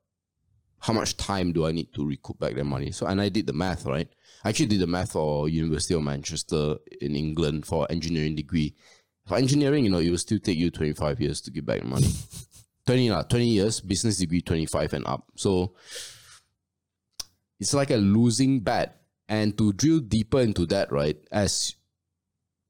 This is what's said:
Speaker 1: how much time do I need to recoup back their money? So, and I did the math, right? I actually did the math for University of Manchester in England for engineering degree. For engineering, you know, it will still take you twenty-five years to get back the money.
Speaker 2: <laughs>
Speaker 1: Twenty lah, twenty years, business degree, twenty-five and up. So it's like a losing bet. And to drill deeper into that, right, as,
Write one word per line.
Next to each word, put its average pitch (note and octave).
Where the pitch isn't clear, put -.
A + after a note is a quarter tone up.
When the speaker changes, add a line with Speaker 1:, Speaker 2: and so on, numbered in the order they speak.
Speaker 1:
how A#2
much -
time F#2
do E2
I D#2+
need E2
to D2
recoup -
back D2+
their C#2
money? C#2+
So, -
and F#2+
I G2+
did G2
the C2+
math, E2
right? C#2+
I G#2
actually B2
did G2+
the F2
math F2+
for D2+
University D#2+
of D#2
Manchester D2
in D2
England D#2
for E2
engineering D#2+
degree. D2+
For F2
engineering, C#3
you G#2
know, F2+
it E2
will F2
still G2+
take F2
you E2+
twenty-five D2+
years C#2+
to -
get D2+
back G#1
the G#1
money. -
Speaker 2:
<laughs> -
Speaker 1:
Twenty B2
lah, E2+
twenty A#2+
years, A2
business G2
degree, F2
twenty-five D#2
and C#2+
up. -
So F#2
it's G2
like C#3
a C3
losing A#2
bet. G2+
And G#2+
to G#2
drill D#3
deeper A2+
into G2+
that, F#2+
right, D2
as, -